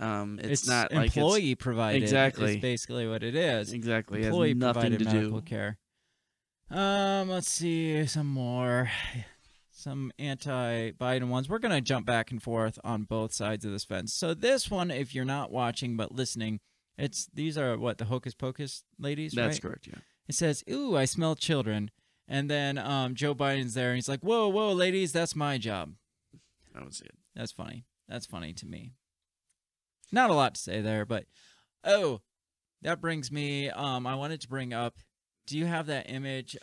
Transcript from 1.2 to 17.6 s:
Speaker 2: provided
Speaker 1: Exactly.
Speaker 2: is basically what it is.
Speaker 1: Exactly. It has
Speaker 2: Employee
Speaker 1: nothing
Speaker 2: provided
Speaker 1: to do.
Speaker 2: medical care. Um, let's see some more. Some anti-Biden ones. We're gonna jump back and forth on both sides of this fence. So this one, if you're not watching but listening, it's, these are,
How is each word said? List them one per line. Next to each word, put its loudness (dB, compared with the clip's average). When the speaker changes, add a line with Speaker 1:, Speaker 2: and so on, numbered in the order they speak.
Speaker 2:
provided 2
Speaker 1:
Exactly. 4
Speaker 2:
is -4
basically -2
what -4
it -2
is. 0
Speaker 1:
Exactly. 0
It 2
has 4
Speaker 2:
Employee 4
Speaker 1:
nothing 4
Speaker 2:
provided 4
Speaker 1:
to 2
do. 4
Speaker 2:
medical 2
care. -4
Um, 2
let's -2
see 2
some 0
more. 2
Some -6
anti-Biden -2
ones. 0
We're -2
gonna 2
jump 0
back 2
and -6
forth 0
on -2
both -2
sides -2
of -4
this -4
fence. -4
So 0
this 2
one, 0
if -4
you're -2
not -4
watching -2
but -2
listening, -4
it's, -4
these -2
are, 2